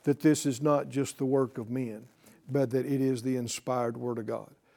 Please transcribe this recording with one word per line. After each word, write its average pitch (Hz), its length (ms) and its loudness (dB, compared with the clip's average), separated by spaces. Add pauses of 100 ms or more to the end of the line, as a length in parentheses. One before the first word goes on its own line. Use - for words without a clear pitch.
that - 160 2
this 151 260 4
is 131 160 0
not 143 280 2
just 131 280 -4
the 139 80 -2
work 131 320 2
of 113 120 -8
men, 120 380 -6 (420)
but 131 220 2
that 127 140 0
it 139 140 0
is 131 220 0
the 127 160 -2
inspired 120 580 -4
Word 120 220 -6
of 113 80 -6
God. 110 240 -6 (280)